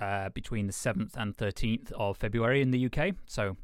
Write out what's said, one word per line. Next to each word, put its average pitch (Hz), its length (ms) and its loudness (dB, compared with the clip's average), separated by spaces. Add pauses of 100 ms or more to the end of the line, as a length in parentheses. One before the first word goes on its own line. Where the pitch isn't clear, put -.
uh, 98 300 -2
between 107 360 -2
the 98 60 -2
seventh 107 460 -2
and 104 180 -4
thirteenth 110 560 0
of 101 240 0
February 117 460 4
in 127 80 4
the 127 80 4
U 127 100 2
K. 160 240 0 (140)
So 98 380 -2